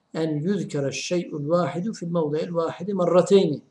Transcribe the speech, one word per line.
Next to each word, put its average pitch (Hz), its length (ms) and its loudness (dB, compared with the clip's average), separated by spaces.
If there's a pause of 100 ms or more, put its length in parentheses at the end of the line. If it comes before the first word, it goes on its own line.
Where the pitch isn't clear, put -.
(140)
en 160 200 -2
yüzkere 151 580 -2
şey'ul 170 560 -4
vâhidu 175 440 0
fil - 140 -10
mevde'il 170 480 -2
vâhidi 170 400 -4
merrateyni. 175 680 4 (100)